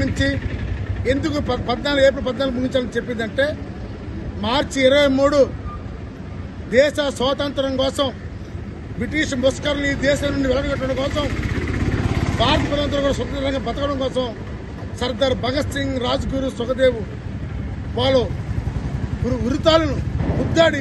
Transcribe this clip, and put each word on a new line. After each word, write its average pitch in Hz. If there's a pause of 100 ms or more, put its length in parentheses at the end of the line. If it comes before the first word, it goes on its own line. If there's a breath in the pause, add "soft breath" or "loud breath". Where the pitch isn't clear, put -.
నుంచి, 269 (840)
ఎందుకు 285
ప-, 240
పద్నాలుగు, 269
ఏప్రిల్ 269
పద్నాలుగు 262
ముగించాలని 254
చెప్పిందంటే, 233 (1000)
మార్చి 277
ఇరవై 285 (120)
మూడు 285 (1400)
దేశ 285 (200)
స్వాతంత్రం 269 (100)
కోసం, 269 (880)
బ్రిటిష్ 262 (100)
ముష్కరుని 285
ఈ 277 (120)
దేశం 285
నుండి 277
వెలగొట్టడం 262
కోసం, 285 (1120)
భారత 269
ప్రజలందరూ 285
కూడా 277
స్వతంత్రంగా 269
బతకడం 277
కోసం 254 (760)
సర్దార్ 254
భగత్ 262
సింగ్, 269
రాజ్గురు, 269
సుఖదేవ్ 247 (1000)
వాళ్ళు 262 (1040)
ఉరి-, 247
ఉరితాళ్ళను 302 (420)
ముద్దాడి 320